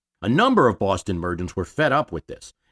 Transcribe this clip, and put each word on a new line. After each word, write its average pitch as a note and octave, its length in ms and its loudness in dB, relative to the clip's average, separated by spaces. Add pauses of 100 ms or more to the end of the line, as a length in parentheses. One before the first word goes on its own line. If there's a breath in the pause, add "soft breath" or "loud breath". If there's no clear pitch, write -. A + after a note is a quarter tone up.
(220)
A G2+ 80 -2
number F#3+ 380 4
of G#2+ 120 0
Boston F#2+ 400 -2
merchants F2 360 -4
were F#2 100 -2
fed D3+ 260 -2
up D3+ 200 -2
with D#2+ 160 -8
this - 260 -18 (180)